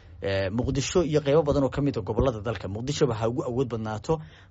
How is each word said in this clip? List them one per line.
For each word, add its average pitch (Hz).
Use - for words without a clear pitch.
ee, 98
Muqdisho 131
iyo 147
qaybo 151
badan 143
oo 127
ka -
mid 139
ah 113
gobollada 110
dalka. 110
Muqdisho 127
ha 110
ugu 123
awood 127
badnaato 110